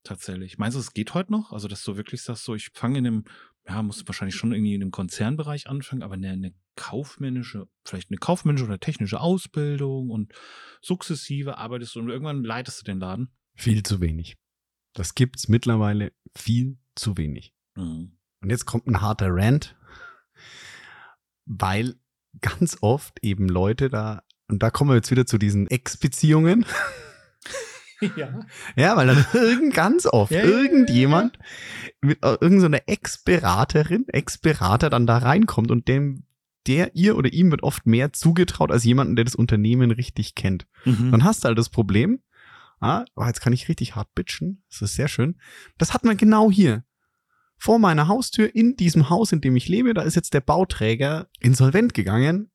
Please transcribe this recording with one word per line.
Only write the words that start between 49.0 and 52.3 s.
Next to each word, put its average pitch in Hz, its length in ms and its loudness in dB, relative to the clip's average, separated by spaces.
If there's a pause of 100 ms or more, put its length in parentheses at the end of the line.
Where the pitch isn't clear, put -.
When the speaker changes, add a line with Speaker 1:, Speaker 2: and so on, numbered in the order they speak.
Speaker 2:
Haus, 175 240 2
in 160 80 0
dem 131 160 2
ich - 120 -2
lebe, 226 260 2
da 175 80 -2
ist 160 140 0
jetzt - 180 -2
der 143 80 2
Bauträger 147 880 0 (100)
insolvent 135 540 4
gegangen. 131 600 0